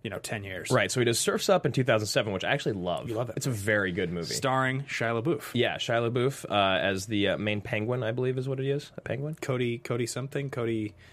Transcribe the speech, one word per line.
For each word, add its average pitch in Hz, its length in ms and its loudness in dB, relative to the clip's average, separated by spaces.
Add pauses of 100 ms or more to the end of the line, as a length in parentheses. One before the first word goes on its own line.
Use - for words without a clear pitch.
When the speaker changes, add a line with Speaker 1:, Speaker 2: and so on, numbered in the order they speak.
Speaker 1:
you 110 80 -6
know, 95 80 -6
ten 104 260 -6
years. 95 260 -6
Speaker 2:
Right, 107 200 4
so 127 100 0
he 120 40 4
does 117 140 4
Surf's 202 300 0
Up 190 160 6
in 135 80 2
two 135 120 2
thousand 110 240 4
seven, 110 260 0
which 92 100 -2
I 87 60 0
actually 135 240 0
love. 87 340 -2
Speaker 1:
You 117 60 -2
love 117 160 -2
it. - 80 -6
Speaker 2:
It's - 80 -2
a 139 40 0
very 104 400 2
good 87 220 0
movie. 85 220 -4
Speaker 1:
Starring 131 480 0
Shia 117 400 -2
LaBeouf. 135 320 -2
Speaker 2:
Yeah, 117 220 2
Shia 117 360 0
LaBeouf, 127 380 0
uh, 98 280 4
as 95 280 0
the, 104 240 2
uh, 80 80 0
main 104 240 -2
penguin, 120 400 -2
I 110 100 -2
believe 127 240 -2
is 131 100 -4
what 135 120 -4
he 135 120 -2
is. 143 280 -4
A - 20 -12
penguin? 143 400 -6
Speaker 1:
Cody, 123 380 -2
Cody 123 280 -2
something, 135 440 -6
Cody 113 440 -2 (180)